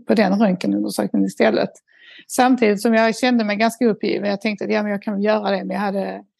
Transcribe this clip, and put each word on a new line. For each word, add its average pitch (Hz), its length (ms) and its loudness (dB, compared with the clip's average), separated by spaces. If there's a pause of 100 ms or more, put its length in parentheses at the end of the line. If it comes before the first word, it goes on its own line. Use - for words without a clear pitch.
på 220 80 2
den 202 240 2
röntgenundersökningen 202 880 0
istället. 214 460 0 (560)
Samtidigt 226 540 2
som 233 120 2
jag 226 220 2
kände 247 280 2
mig 208 120 -2
ganska 226 300 0
uppgiven. 202 440 -2
Jag 196 100 -4
tänkte 214 240 -4
att, 202 80 -2
ja, 214 100 0
men 208 100 -4
jag 202 100 -6
kan 214 120 -6
väl 202 100 -2
göra 214 260 0
det. 190 140 -2
Men 190 100 -6
jag 196 80 -4
hade, 196 420 -6 (160)